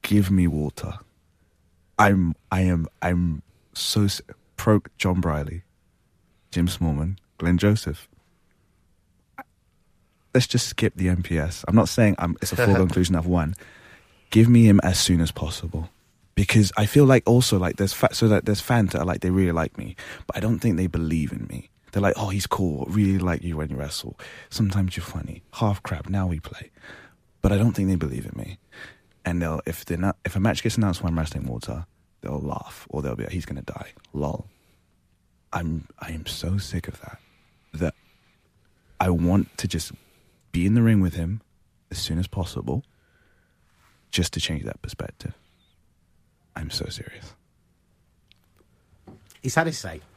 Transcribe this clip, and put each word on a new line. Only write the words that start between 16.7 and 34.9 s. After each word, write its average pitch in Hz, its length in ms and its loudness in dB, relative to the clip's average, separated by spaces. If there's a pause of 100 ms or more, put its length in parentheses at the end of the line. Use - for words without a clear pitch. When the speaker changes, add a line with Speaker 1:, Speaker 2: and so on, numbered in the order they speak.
Speaker 1:
I 104 120 2
feel 143 180 8
like 131 220 8
also, 120 320 4
like, 90 160 -2
there's 98 180 0
fa-, - 220 0
so 113 140 2
that 104 160 4
there's 104 140 0
fans 113 340 2
that - 80 0
are 82 40 0
like, 90 160 -2
they 90 80 0
really 92 220 4
like 82 260 -2
me, - 180 -10 (300)
but - 100 -8
I - 40 -6
don't 113 180 0
think 101 200 0
they 90 100 0
believe 80 440 -2
in - 140 -8
me. - 240 -14 (220)
They're 98 100 -2
like, 98 160 2
"Oh, 101 120 -4
he's 98 180 -4
cool. 76 420 -2
Really 98 300 2
like 87 240 -2
you 85 140 -6
when 76 120 -6
you 71 60 -8
wrestle. - 420 -10 (320)
Sometimes 98 480 0
you're 85 80 -8
funny. - 380 -12 (100)
Half 104 300 -2
crab. 80 260 -8
Now 98 160 0
we 82 140 -2
play." - 320 -16 (720)
But 98 80 6
I 101 80 2
don't 110 140 4
think 98 140 0
they 95 80 2
believe 80 300 -4
in - 100 -12
me. - 220 -12 (680)
And 87 160 -2
they'll, 80 280 -2
if - 180 -10
they're 85 140 -4
not, 95 260 -2
if - 100 -6
a 98 40 0
match 101 240 0
gets 110 140 -2
announced 101 260 0
when 85 100 0
I'm 82 60 -2
wrestling 78 260 -6
Walter, 62 400 -8 (360)
they'll 73 180 -8
laugh - 500 -10
or 73 140 -6
they'll 64 120 -4
be - 100 -8
like, - 80 -10
"He's 90 120 -6
gonna 69 160 -10
die. - 300 -14 (220)
Lol." 73 340 -6 (1040)